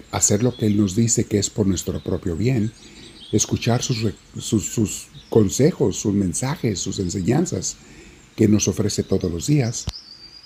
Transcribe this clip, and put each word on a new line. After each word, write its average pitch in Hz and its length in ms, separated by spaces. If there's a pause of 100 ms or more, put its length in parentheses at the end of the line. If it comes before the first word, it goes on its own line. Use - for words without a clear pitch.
(100)
hacer 104 320
lo 123 120
que 113 120
Él 104 100
nos 101 180
dice 117 300
que 104 140
es 98 100
por 104 180
nuestro 92 360
propio 92 340
bien, 113 340 (600)
escuchar 117 500
sus 113 200
re-, 107 120 (240)
sus, 101 280
sus - 400 (240)
consejos, 117 680
sus 104 160
mensajes, 101 680
sus 98 200
enseñanzas 101 800 (600)
que 107 100
nos 104 220
ofrece 101 340
todos 92 300
los 85 140
días. 131 400 (580)